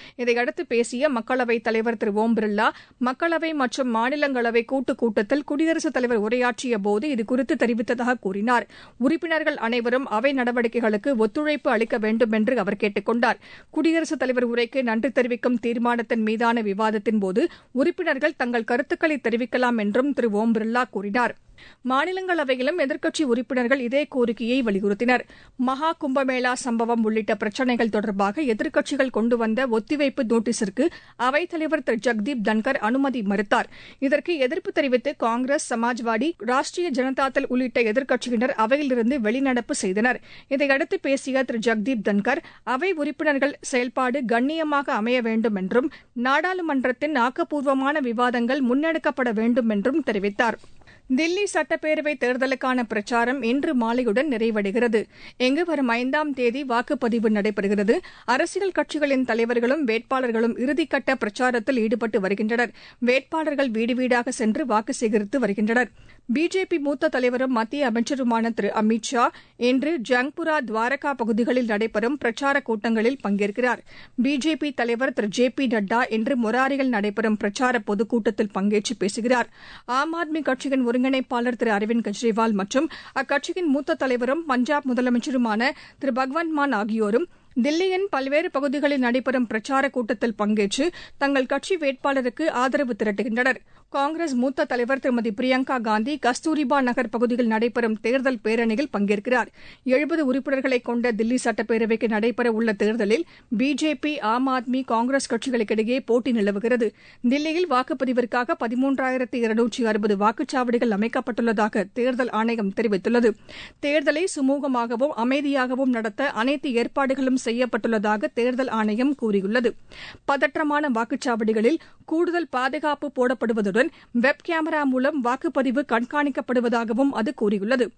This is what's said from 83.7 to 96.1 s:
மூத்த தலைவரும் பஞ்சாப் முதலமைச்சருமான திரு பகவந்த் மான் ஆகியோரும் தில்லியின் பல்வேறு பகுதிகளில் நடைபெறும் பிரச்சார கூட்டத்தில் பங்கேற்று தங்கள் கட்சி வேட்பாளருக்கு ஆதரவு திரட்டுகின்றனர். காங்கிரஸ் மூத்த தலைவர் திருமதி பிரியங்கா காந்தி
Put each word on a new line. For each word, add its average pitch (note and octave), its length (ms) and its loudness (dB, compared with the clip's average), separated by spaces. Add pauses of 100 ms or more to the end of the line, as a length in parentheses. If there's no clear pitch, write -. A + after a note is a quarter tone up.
மூத்த D4+ 200 0
தலைவரும் C4 520 -2
பஞ்சாப் C4 460 0
முதலமைச்சருமான A#3+ 800 0 (260)
திரு C4+ 140 -2
பகவந்த் C#4+ 420 -2
மான் C#4+ 180 0
ஆகியோரும் A3 560 0 (340)
தில்லியின் F#4 480 0
பல்வேறு C#4+ 400 0
பகுதிகளில் C#4+ 540 0
நடைபெறும் B3 420 0
பிரச்சார C4+ 440 0
கூட்டத்தில் A#3 480 -2
பங்கேற்று G#3 480 0 (320)
தங்கள் C#4 280 0
கட்சி C#4+ 300 -2
வேட்பாளருக்கு C#4 720 0
ஆதரவு B3+ 500 0
திரட்டுகின்றனர். A3+ 600 0 (280)
காங்கிரஸ் D4+ 460 -2
மூத்த C4+ 300 0
தலைவர் C4 360 0
திருமதி A#3+ 300 0
பிரியங்கா B3+ 500 0
காந்தி A3 380 0